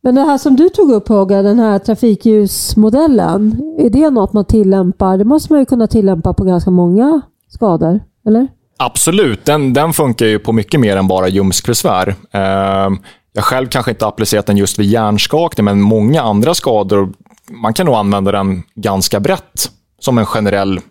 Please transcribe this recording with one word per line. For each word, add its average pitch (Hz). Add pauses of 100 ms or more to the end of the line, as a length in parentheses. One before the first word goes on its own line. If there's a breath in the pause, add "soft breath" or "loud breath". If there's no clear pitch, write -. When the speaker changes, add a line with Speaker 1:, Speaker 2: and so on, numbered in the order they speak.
Speaker 1:
Men 254
det 277
här 285
som 269
du 320
tog 349
upp, 214
Håga, 196
den 202
här 214
trafikljusmodellen, 214 (180)
är 254
det 294
något 220
man 208
tillämpar? 190
Det 208
måste 302
man 294
ju 262
kunna 233
tillämpa 190
på 202
ganska 185
många 202 (260)
skador, 180 (280)
eller? 233 (300)
Speaker 2:
Absolut, 147
den, 143
den 151
funkar 127
ju 107
på -
mycket 113
mer 104
än 95
bara 92
ljumskbesvär. 98 (160)
Ehm, 98 (360 soft breath)
jag 104
själv 131
kanske 123
inte 110
applicerat 104
den 101
just 98
vid 104
hjärnskakning, 110
men 101
många 110
andra 113
skador 101 (380)
man 113
kan 185
nog 135
använda 101
den 98 (120)
ganska 101
brett - (280)
som 127
en 107
generell 98 (120)